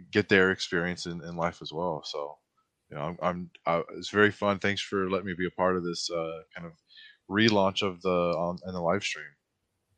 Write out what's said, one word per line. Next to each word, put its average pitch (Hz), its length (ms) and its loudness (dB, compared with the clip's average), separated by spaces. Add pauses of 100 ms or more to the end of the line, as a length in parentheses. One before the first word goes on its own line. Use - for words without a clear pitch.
(120)
get 104 160 4
their 95 240 8
experience 87 540 -2
in, 85 180 -8
in 85 120 -10
life 85 260 -2
as 71 100 -12
well. 80 320 -4
So, 73 340 -10 (520)
you 76 80 -14
know, 73 60 -6
I'm, 85 180 -6
I'm, 87 280 -2 (160)
uh, 82 180 2 (120)
it's 90 140 -10
very 104 220 6
fun. 101 280 0
Thanks 101 220 0
for 95 280 -2
letting 95 180 -2
me 90 100 -4
be 90 100 -2
a - 40 -4
part 92 260 2
of 87 60 -2
this, 87 260 -4
uh, 82 300 -4 (140)
kind 87 140 -12
of 80 60 -16 (560)
relaunch 101 540 4
of 90 180 -4
the, 87 360 2
um, 87 260 -2
and 92 120 -8
the 87 60 -4
live 87 220 0
stream. 76 220 -8 (720)